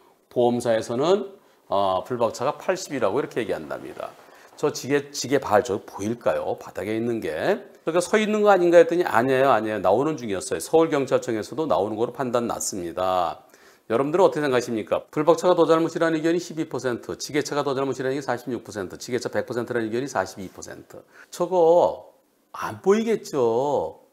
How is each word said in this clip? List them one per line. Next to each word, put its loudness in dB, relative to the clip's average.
보험사에서는, 2
어, 0
불박차가 -2
팔십이라고 -2
이렇게 -4
얘기한답니다. -8
저 -2
지게, -4
지게 -2
발 4
저 -2
보일까요? -4
바닥에 -8
있는 -2
게. -4
그러니까 0
서 0
있는 0
거 4
아닌가 6
했더니 6
아니에요, 4
아니에요. 2
나오는 2
중이었어요. -4
서울경찰청에서도 0
나오는 0
거로 -2
판단 -2
났습니다. -4
여러분들은 2
어떻게 2
생각하십니까? -2
불박차가 4
더 4
잘못이라는 2
의견이 0
십이 -8
퍼센트, -6
지게차가 -2
더 -2
잘못이라는 -2
의견이 -4
사십육 -6
퍼센트, -8
지게차 -4
백 -2
퍼센트라는 -4
의견이 -4
사십이 -4
퍼센트. -18
저거 4
안 -8
보이겠죠? 0